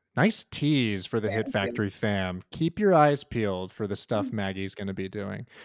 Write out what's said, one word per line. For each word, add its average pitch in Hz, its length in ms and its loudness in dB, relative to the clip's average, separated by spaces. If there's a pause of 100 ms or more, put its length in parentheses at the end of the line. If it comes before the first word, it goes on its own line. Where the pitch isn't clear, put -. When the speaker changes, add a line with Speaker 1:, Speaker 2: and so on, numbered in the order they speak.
(160)
Speaker 1:
nice 196 340 2
tease 120 560 0
for 113 140 -2
the 104 100 0
Hit 107 140 0
Speaker 2:
Thank - 40 -4
you. - 40 -8
Speaker 1:
Factory 107 400 0
fam. 95 500 -2 (100)
Keep 165 280 -2
your 202 160 6
eyes 147 280 6
peeled 95 480 -2
for - 160 -6
the 98 80 -2
stuff 104 320 -2
Speaker 2:
Mm-hmm. - 100 -6
Speaker 1:
Maggie's 95 360 -4
gonna 98 220 -8
be 95 140 -6
doing. 101 360 -8 (200)